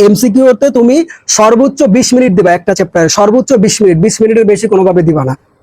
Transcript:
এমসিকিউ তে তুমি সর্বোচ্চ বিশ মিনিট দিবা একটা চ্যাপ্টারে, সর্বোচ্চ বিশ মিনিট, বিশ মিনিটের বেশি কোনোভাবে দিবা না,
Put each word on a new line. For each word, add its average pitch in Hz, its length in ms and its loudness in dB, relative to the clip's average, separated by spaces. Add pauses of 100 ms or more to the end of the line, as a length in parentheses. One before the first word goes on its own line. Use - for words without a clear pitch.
এমসিকিউ 214 380 0 (160)
তে 277 60 0 (120)
তুমি 240 180 2 (420)
সর্বোচ্চ 233 420 0 (160)
বিশ 254 180 0
মিনিট 254 240 0
দিবা 180 200 2
একটা 196 200 -4
চ্যাপ্টারে, 170 300 -2 (100)
সর্বোচ্চ 214 320 0 (140)
বিশ 208 180 0
মিনিট, 185 220 2
বিশ 214 160 -2
মিনিটের 220 320 0
বেশি 208 200 -2
কোনোভাবে 185 360 0
দিবা 151 200 -2
না, 131 60 -4 (280)